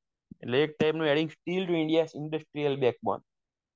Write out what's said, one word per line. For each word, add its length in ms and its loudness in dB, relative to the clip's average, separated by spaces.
એટલે 280 -4
એક 120 2
ટાઈપનું 360 0
adding 240 2
steel 320 -4
to 120 -2
India's 400 2
industrial 600 -4
backbone. 460 0